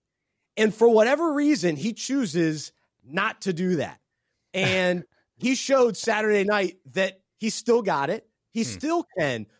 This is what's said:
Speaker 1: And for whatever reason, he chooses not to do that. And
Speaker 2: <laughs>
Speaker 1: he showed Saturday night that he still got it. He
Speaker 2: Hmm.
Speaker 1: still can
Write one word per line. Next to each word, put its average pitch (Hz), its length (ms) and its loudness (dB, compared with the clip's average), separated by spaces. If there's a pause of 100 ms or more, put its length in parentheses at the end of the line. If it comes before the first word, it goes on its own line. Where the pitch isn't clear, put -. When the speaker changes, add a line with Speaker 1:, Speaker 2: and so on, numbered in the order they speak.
(580)
Speaker 1:
And 214 160 2
for 233 160 4
whatever 269 440 4
reason, 269 420 0
he 185 180 -4
chooses 165 760 -4 (340)
not 185 360 -6
to 190 120 -4
do 180 240 -2
that. 110 220 -6 (540)
And 185 500 0 (180)
Speaker 2:
<laughs> - 160 -20
Speaker 1:
he 254 180 0
showed 247 420 2
Saturday 214 460 0
night 202 340 -2 (160)
that 190 260 -2 (180)
he 220 120 -4
still 240 320 2
got 151 280 -2
it. 208 180 -6 (240)
He 226 120 -2
Speaker 2:
Hmm. - 60 -6
Speaker 1:
still 311 360 -4 (120)
can 127 300 -2 (120)